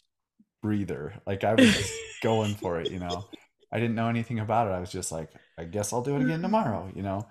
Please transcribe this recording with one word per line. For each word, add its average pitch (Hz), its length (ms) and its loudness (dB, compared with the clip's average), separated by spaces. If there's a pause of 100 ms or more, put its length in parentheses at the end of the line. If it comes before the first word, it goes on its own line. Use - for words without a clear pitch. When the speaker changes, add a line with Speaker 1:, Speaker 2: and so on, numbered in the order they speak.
(640)
Speaker 1:
breather. 92 640 -2
Like, 101 180 -2
I 107 100 4
was 226 180 8
just - 340 -2
Speaker 2:
<laughs> - 140 -14
Speaker 1:
going 110 340 4
for 87 260 -2
it, - 100 -2
you 90 80 -6
know? 90 300 -6 (420)
I 110 80 -2
didn't 117 160 0
know 113 140 0
anything 117 300 -2
about 110 280 2
it. 95 40 0
I 90 100 0
was 90 100 -8
just 92 200 -6
like, 80 200 -6 (260)
"I 82 80 -8
guess 104 280 -4
I'll 120 100 0
do 143 140 0
it 143 60 2
again 160 180 0
Speaker 2:
Mm-hmm. - 20 -4
Speaker 1:
tomorrow," 131 520 0
you 95 80 -6
know? 101 280 -2